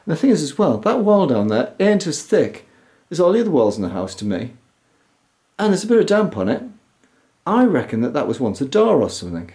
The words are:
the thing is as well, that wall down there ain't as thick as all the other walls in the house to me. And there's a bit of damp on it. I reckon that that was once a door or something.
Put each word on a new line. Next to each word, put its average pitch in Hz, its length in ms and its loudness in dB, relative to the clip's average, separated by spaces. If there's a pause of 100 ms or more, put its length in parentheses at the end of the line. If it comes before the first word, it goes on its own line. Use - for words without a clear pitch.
the 165 100 -4
thing 262 140 2
is 175 120 2
as - 140 -8
well, 139 220 2
that 233 220 0
wall 202 260 4
down 107 220 0
there 110 300 -2
ain't 196 280 2
as 156 160 -6
thick - 440 -2 (440)
as 170 100 -4
all 180 120 4
the 226 80 2
other 220 100 -2
walls 107 260 2
in 107 60 -4
the 87 80 -4
house 92 260 -8
to - 80 -10
me. 104 280 -4 (1040)
And 202 140 2
there's 185 120 -2
a 220 40 -8
bit 233 100 4
of 196 80 4
damp 196 320 0
on 95 100 -2
it. 127 140 -2 (840)
I 226 180 2
reckon 120 360 0
that 120 140 -2
that 143 120 -2
was 120 140 -4
once 113 220 -2
a - 20 -4
door 202 380 2
or 92 80 -2
something. 85 440 -10